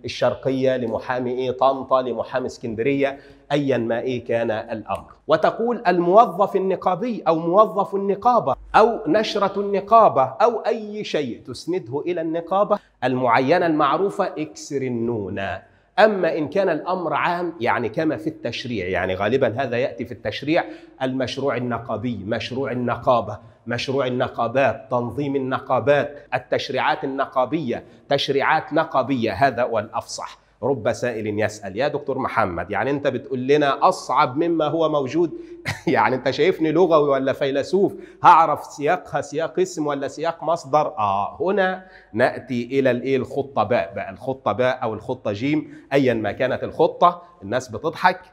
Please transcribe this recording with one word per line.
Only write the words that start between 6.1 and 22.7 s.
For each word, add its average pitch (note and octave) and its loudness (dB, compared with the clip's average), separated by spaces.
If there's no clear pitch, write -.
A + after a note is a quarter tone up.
النقابي F#3+ -2
أو D#3+ 4
موظف F#3+ 2
النقابة G3 0
أو A3+ 6
نشرة G3 0
النقابة G3+ 4
أو G#3 2
أي G#3+ -4
شيء A#2+ -4
تسنده C#3 -6
إلى F3 -2
النقابة E3+ 0
المعينة C3 4
المعروفة D#3+ 2
اكسر D3+ -6
النون. A#2 -4
أما F3+ 4
إن D3+ -2
كان F#3+ 0
الأمر E3 -2
عام، E3+ -2
يعني A2+ 0
كما D#3 -2
في G#2+ -8
التشريع، A#2 -6
يعني F#2 0
غالبا G#2+ 0
هذا B2 -4
يأتي B2+ -4
في G#2+ -12
التشريع، C3 -2
المشروع C3 -4
النقابي، A#2+ -6
مشروع A#2 -6